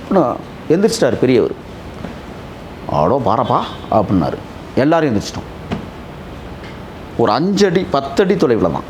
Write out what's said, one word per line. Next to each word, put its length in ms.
அப்படின்னு 260
எந்திரிச்சிட்டாரு 460
பெரியவர். 380
"அடோ 340
பாறைப்பா," 340
அப்படின்னாரு. 440
எல்லாரும் 420
எந்திரிச்சிட்டோம். 420
ஒரு 140
அஞ்சு 340
அடி, 240
பத்து 320
அடி 120
தொலைவுல 360
தான். 200